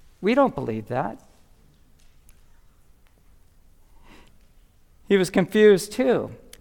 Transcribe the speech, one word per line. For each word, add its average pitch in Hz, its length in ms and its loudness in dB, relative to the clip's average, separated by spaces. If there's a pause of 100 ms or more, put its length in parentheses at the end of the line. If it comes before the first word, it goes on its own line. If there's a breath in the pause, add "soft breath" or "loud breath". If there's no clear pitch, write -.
(200)
"We 214 140 0
don't 262 200 2
believe 113 340 -8
that." 139 300 -8 (4000 soft breath)
He 196 80 2
was 185 140 0
confused 202 600 2
too. 180 400 -2 (280)